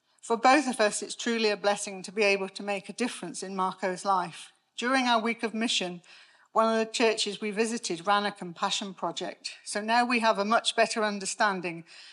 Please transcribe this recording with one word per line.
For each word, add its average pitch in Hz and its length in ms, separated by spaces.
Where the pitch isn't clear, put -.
For - 140
both 262 320
of 233 140
us, 208 200
it's - 140
truly 226 340
a 208 60
blessing 202 480
to - 80
be 208 120
able 196 260
to - 140
make 202 260
a 202 40
difference 190 480
in 196 140
Marco's 185 480
life. 180 480
During 254 280
our 240 160
week 226 200
of 214 120
mission, 185 480
one 220 200
of 226 60
the 220 140
churches 214 480
we 214 120
visited 202 540
ran 202 200
a 202 60
compassion 190 600
project. - 580
So - 160
now 226 240
we 240 160
have 220 180
a 202 80
much 220 300
better 220 260
understanding 190 840